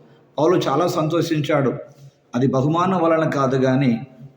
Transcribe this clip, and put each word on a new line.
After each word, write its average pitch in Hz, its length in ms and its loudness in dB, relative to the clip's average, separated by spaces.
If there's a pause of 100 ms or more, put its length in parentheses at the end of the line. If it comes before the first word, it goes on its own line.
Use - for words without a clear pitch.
(400)
పౌలు 170 180 2
చాలా 151 300 0
సంతోషించాడు. 156 840 0 (640)
అది 127 120 2
బహుమానం 160 560 0
వలన 160 260 2
కాదు, 135 280 0
కానీ 131 500 0 (300)